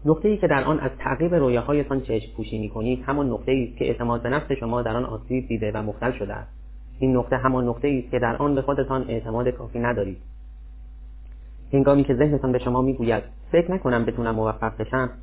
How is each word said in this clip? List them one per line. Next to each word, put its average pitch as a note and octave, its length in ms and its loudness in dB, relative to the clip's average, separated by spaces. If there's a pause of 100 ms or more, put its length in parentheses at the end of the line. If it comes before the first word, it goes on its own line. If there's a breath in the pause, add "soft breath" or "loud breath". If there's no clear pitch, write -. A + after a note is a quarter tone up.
نقطه‌ای G3 320 4
که F3+ 100 2
در C#3 160 4
آن D#3 160 2
از C3 200 0
تعقیب D#3 360 2
رویاهایتان C3+ 680 2
چشم A2+ 360 -4
پوشی A2 220 -6
می‌کنید، A2+ 480 -2
همان C#3 220 2
نقطه‌ای B2+ 380 0
است - 100 -12
که C3 80 0
اعتماد A#2 360 0
به A#2+ 80 -2
نفس D3 220 0
شما A#2+ 300 0
در A2+ 140 0
آن B2 100 0
آسیب A#2+ 420 -4
دیده G#2+ 240 -2
و G#2+ 100 -4
مختل G#2+ 300 -2
شده G#2+ 220 -6
است. A2 180 -10 (480)
این C3 180 4
نقطه B2 200 2
همان B2 300 2
نقطه‌ای C3 320 0
است - 120 -6
که B2 80 2
در A#2+ 160 2
آن C#3+ 200 2
به C3+ 60 2
خودتان C3+ 480 0
اعتماد A#2 400 -2
کافی A#2+ 300 -6
ندارید. G#2+ 380 0 (1600)
هنگامی C#3 300 6
که C3+ 120 2
ذهنتان C3 360 2
به B2 80 2
شما B2+ 220 0
می‌گوید: A#2+ 420 0 (280)
«فکر F3 200 4
نکنم B2 340 2
بتونم A2+ 300 -2
موفق A2 420 -2
بشم» C3 320 -2 (140)